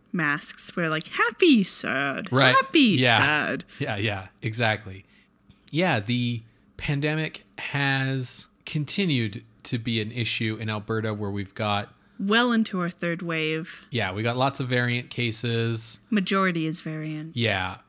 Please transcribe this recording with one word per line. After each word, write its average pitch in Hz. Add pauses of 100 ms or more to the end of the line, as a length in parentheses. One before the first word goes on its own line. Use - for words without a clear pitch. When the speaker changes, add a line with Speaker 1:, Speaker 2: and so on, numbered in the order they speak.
(140)
Speaker 1:
masks 151
where, 170
like, 156
happy, 339
sad, -
Speaker 2:
Right. 127
Speaker 1:
happy, 523
Speaker 2:
Yeah. 127
Speaker 1:
sad. 139 (140)
Speaker 2:
Yeah, 123
yeah, 101 (140)
exactly. 107 (640)
Yeah, 156
the 120 (360)
pandemic 151 (160)
has 135 (180)
continued 139 (200)
to -
be 113
an 107
issue 113
in 110
Alberta 107
where 104
we've 101
got 104 (260)
Speaker 1:
Well 226
into 220
our 170
third 170
wave. 160
Speaker 2:
Yeah, 104
we 104
got 120
lots 131
of 135
variant 123
cases. 117 (100)
Speaker 1:
Majority 190
is 160
variant. 156
Speaker 2:
Yeah, 95 (120)